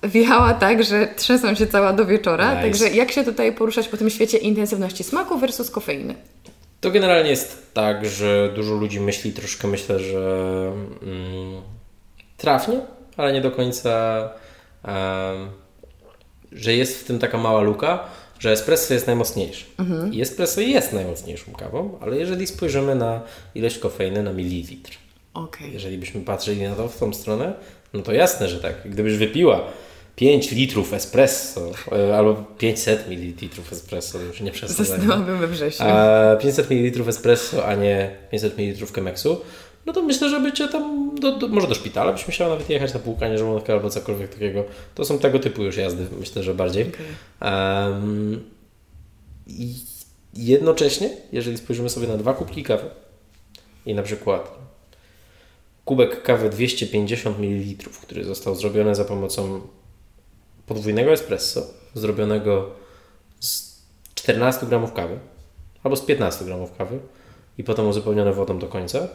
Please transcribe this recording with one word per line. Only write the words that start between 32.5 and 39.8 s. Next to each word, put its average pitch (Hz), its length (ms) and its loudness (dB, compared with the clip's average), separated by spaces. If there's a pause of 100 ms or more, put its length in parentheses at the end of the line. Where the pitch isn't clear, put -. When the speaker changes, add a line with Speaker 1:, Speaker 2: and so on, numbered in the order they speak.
Speaker 2:
mililitrów 87 640 -10
espresso, 87 480 -8
już 87 200 -10
nie 98 100 -4
przesadzajmy. 95 540 -2
Speaker 1:
Zasnęłabym 185 340 2
we 165 80 0
wrześniu. 151 420 -2
Speaker 2:
A 107 480 8
pięćset 135 340 2
mililitrów 120 380 2
espresso, 117 580 2
a 104 80 2
nie 98 420 2 (140)
pięćset 107 280 -2
mililitrów 101 340 -4
Chemexu, 98 480 -2 (460)